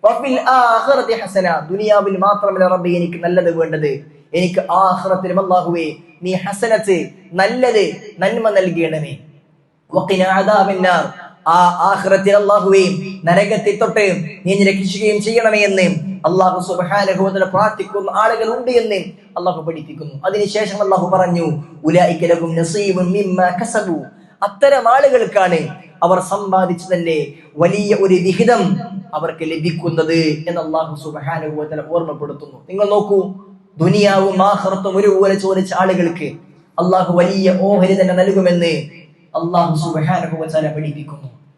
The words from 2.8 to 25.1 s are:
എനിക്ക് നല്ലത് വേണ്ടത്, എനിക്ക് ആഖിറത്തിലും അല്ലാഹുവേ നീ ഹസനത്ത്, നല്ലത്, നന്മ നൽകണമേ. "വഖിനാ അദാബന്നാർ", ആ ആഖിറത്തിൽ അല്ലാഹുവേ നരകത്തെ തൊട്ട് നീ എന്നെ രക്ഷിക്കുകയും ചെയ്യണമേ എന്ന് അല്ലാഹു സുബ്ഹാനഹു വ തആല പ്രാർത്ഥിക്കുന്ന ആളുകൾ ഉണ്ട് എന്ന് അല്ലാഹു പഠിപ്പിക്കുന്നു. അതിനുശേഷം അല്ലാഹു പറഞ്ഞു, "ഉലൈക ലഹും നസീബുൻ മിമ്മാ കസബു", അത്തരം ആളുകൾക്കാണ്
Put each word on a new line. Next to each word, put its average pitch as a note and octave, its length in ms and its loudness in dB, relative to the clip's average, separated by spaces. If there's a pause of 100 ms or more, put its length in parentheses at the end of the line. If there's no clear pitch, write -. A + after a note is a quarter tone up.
എനിക്ക് F3 340 -2
നല്ലത് E3+ 320 0
വേണ്ടത്, D#3 320 -2 (460)
എനിക്ക് F3+ 260 0
ആഖിറത്തിലും F#3 800 0
അല്ലാഹുവേ F3 520 -2 (300)
നീ F3+ 100 -4
ഹസനത്ത്, G3 800 -2 (220)
നല്ലത്, G#3+ 640 0 (220)
നന്മ A3 320 0
നൽകണമേ. D#3+ 680 -2 (760)
"വഖിനാ F#3 300 2
അദാബന്നാർ", F#3 1040 0 (200)
ആ F3 160 4 (280)
ആഖിറത്തിൽ F#3+ 440 2
അല്ലാഹുവേ G3 480 4 (400)
നരകത്തെ G3+ 560 0
തൊട്ട് G#3 440 0 (220)
നീ F#3 60 0
എന്നെ G3 200 4
രക്ഷിക്കുകയും G3 500 -2
ചെയ്യണമേ A3 360 2
എന്ന് G3 240 2 (440)
അല്ലാഹു F#3 340 2
സുബ്ഹാനഹു F#3 640 -2
വ F#3+ 40 0
തആല F#3+ 160 0
പ്രാർത്ഥിക്കുന്ന G3 680 -2
ആളുകൾ A3 480 0
ഉണ്ട് B3+ 120 -4
എന്ന് A3 240 2 (440)
അല്ലാഹു E3+ 240 -4
പഠിപ്പിക്കുന്നു. D3+ 520 -12 (120)
അതിനുശേഷം G3+ 560 -2
അല്ലാഹു F#3 340 0
പറഞ്ഞു, E3+ 460 0 (220)
"ഉലൈക E3+ 400 2
ലഹും E3+ 320 0
നസീബുൻ F3+ 540 0
മിമ്മാ F#3 520 0
കസബു", F#3 420 -4 (380)
അത്തരം A#3+ 460 2
ആളുകൾക്കാണ് G#3 800 2 (340)